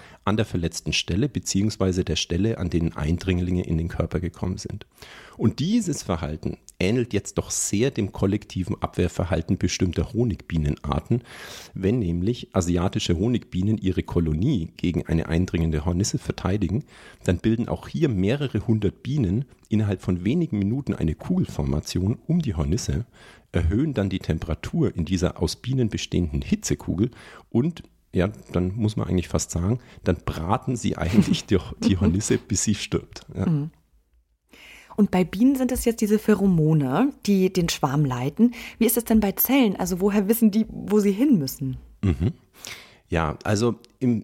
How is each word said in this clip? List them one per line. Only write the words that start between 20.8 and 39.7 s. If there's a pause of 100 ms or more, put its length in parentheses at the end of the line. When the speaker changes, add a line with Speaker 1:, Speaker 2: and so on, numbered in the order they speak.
Speaker 1:
eine
Kugelformation (100)
um
die
Hornisse, (460)
erhöhen
dann
die
Temperatur
in
dieser
aus
Bienen
bestehenden
Hitzekugel (380)
und, (300)
ja, (220)
dann
muss
man
eigentlich
fast
sagen, (240)
dann
braten
sie
eigentlich
die, (240)
die
Speaker 2:
<laughs>
Speaker 1:
Hornisse,
bis
sie
stirbt.
Ja.
Speaker 2:
Mhm. (1200)
Und
bei
Bienen
sind
es
jetzt
diese
Pheromone, (120)
die
den
Schwarm
leiten. (260)
Wie
ist
es
denn
bei
Zellen?